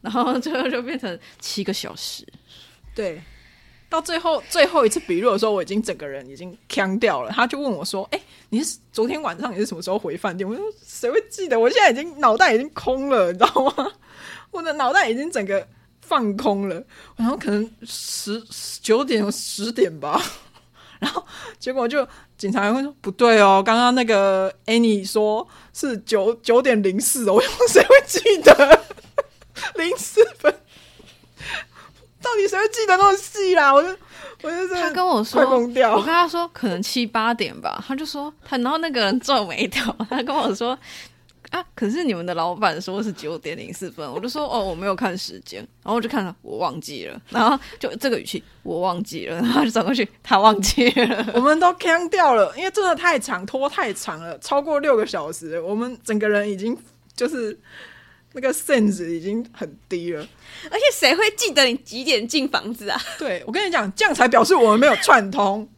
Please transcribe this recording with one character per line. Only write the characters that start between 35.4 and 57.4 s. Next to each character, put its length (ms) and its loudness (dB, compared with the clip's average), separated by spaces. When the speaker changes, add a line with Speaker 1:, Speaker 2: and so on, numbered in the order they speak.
Speaker 2:
快 80 2
疯 220 0
掉。 180 4
Speaker 1:
我 60 2
跟 80 0
他 200 2
说 280 -4
：“可 160 -4
能 120 -4
七 240 -2
八 280 -2
点 260 -4
吧。” 260 -8
他 80 -8
就 120 -8
说， 280 -10
他， 160 -6
然 120 -2
后 60 -2
那 120 -4
个 120 -2
人 180 2
皱 260 0
眉 220 -4
头， 260 -4
他 140 -4
跟 120 -4
我 200 0
说 220 -4
：“啊， 120 -6
可 120 -2
是 160 -2
你 120 0
们 100 -8
的 80 -6
老 220 -2
板 260 -2
说 220 -6
是 100 -6
九 240 -10
点 180 -10
零 160 -14
四 200 -12
分。” 200 -12
我 80 -8
就 80 -8
说 240 -6
：“哦， 80 -2
我 140 -4
没 140 -6
有 80 -2
看 200 -4
时 300 -12
间。” 140 -16
然 80 -6
后 20 -2
我 80 -2
就 80 -6
看 160 -4
了 160 -10
，“我 160 -12
忘 240 -6
记 240 -14
了。” 240 -16
然 180 2
后 100 2
就 180 -6
这 120 -2
个 100 -2
语 40 -12
气 200 -10
，“我 160 -6
忘 240 -2
记 240 -10
了。” 120 -8
然 120 -2
后 120 2
就 60 0
转 160 0
过 80 -2
去 140 -2
，“他 160 2
忘 240 6
记 260 2
了。” 360 0
Speaker 2:
我 40 4
们 200 4
都 160 6
呛 340 0
掉 240 4
了， 240 4
因 60 -6
为 80 -4
真 120 0
的 120 2
太 240 2
长， 260 -8
拖 240 -4
太 240 -4
长 260 -10
了， 200 -12
超 200 -2
过 200 -2
六 180 4
个 80 2
小 260 -6
时， 300 -8
我 140 -6
们 280 -6
整 140 -2
个 100 0
人 220 0
已 80 -6
经 180 -4
就 140 -2
是 280 -6